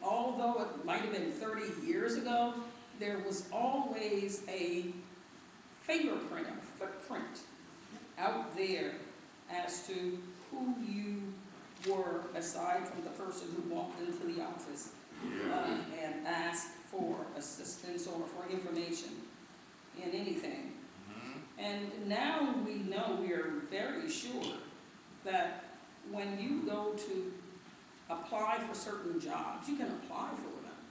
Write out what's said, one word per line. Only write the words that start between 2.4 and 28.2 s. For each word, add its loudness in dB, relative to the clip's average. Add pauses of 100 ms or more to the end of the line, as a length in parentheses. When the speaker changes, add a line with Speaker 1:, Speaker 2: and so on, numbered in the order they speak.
Speaker 1:
there 2
was 0
always 4
a 2 (960)
fingerprint, 2
a -6
footprint -4 (760)
out 2
there 4 (560)
as -2
to 0 (340)
who 2 (100)
you 0 (680)
were, 2 (140)
aside 2
from -4
the -4
person -4
who 0
walked -2
into -2
the 0
office, -4 (360)
Speaker 2:
Yeah. 2
Speaker 1:
uh, 4 (240)
and -2
asked 2 (240)
for 0 (100)
assistance -4
or -2
for -4
information 0 (920)
in 0
anything. 0 (360)
Speaker 2:
Mm-hmm. -8 (200)
Speaker 1:
And -2
now 4 (100)
we 0
know, 2
we 4
are 2 (200)
very 0
sure -2 (680)
that 6 (480)
when 0
you 4
go 2
to 0 (760)
apply 4